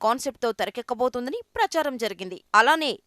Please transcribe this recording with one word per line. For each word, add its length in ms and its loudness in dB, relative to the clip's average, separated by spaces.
కాన్సెప్ట్తో 440 -2
తెరకెక్కబోతోందని 800 -4
ప్రచారం 360 0
జరిగింది. 340 -8
అలానే 300 4